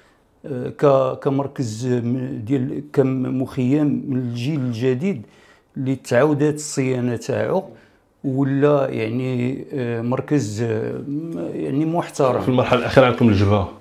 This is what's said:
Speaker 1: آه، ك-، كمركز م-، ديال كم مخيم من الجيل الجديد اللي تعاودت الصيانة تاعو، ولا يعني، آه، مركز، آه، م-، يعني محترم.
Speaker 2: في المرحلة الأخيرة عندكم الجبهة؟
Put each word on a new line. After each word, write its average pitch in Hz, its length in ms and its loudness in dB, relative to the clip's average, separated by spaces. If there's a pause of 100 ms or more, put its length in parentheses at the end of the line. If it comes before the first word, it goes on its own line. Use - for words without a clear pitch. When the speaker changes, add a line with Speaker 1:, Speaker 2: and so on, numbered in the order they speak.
(460)
Speaker 1:
آه، 131 240 -8
ك-، 131 540 2
كمركز 131 640 -4
م-، 123 580 -2
ديال 139 380 -2 (100)
كم 131 480 0
مخيم 131 680 0
من 131 100 -2
الجيل 123 420 -4
الجديد 127 640 -2 (560)
اللي 135 180 -2
تعاودت 147 600 2
الصيانة 127 600 -2
تاعو، 117 480 -2 (600)
ولا 139 680 2
يعني، 123 840 -4
آه، 120 280 -4
مركز، 120 600 -2
آه، 117 360 -2
م-، 156 560 -8
يعني 151 320 -2
محترم. 143 560 0
Speaker 2:
في - 80 -2
المرحلة 127 300 4
الأخيرة 127 260 6
عندكم 120 240 6
الجبهة؟ 98 520 4